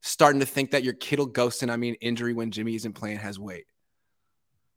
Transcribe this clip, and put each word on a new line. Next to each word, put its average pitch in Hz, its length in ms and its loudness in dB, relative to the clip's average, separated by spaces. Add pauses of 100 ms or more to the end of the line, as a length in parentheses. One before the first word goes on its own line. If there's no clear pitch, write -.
starting 143 380 6
to 135 80 2
think 135 240 -2
that 139 120 4
your 127 100 0
Kittle 143 360 -2
ghosting, 123 400 0
I 117 80 -2
mean 120 180 -2
injury 120 380 -2
when 113 160 -4
Jimmy 110 240 -4
isn't 110 200 -6
playing 104 240 -8
has 101 200 -10
weight." 95 280 -14 (1120)